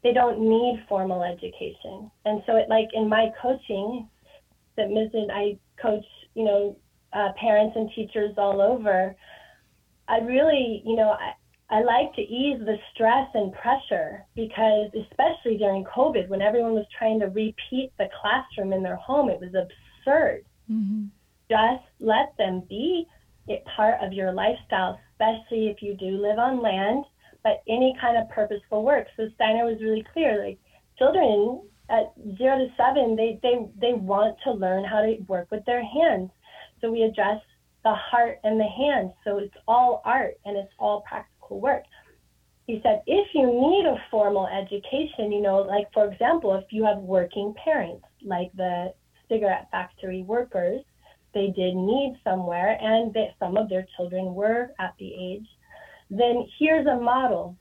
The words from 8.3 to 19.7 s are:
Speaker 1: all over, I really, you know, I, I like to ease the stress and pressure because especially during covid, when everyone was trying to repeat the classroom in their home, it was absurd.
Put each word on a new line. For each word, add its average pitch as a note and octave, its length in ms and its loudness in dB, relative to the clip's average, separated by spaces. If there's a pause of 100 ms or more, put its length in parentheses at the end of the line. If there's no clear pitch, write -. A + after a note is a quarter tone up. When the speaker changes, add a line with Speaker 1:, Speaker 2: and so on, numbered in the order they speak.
Speaker 1:
all G3+ 240 2
over, G3 540 2 (920)
I A3+ 120 2
really, B3+ 680 2
you A3+ 100 0
know, G#3+ 160 4
I, F#3 200 -2 (380)
I G#3+ 120 2
like F3+ 340 2
to A#3 60 -4
ease B3 380 -2
the G#3+ 180 -2 (160)
stress B3 400 4
and G3+ 200 -2
pressure G#3 720 -2 (120)
because G#3+ 560 2 (180)
especially C4+ 480 0
during G3 280 0
covid, A#3 420 2
when F#3+ 160 -2
everyone A3+ 300 2
was G#3+ 120 0 (100)
trying A3 260 0
to G3+ 60 0
repeat A3 680 -4
the G3 100 -2 (140)
classroom G#3 520 -2
in F#3+ 100 -2
their F3+ 140 -4
home, C4+ 320 0
it F3 100 -4
was F3+ 160 -12
absurd. - 880 0 (280)